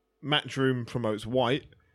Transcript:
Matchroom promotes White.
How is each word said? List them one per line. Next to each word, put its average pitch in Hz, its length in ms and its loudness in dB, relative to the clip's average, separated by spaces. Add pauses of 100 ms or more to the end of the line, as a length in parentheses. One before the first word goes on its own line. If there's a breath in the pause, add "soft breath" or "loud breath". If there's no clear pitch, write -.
(240)
Matchroom 131 640 0
promotes 110 400 -2
White. 127 400 2 (280)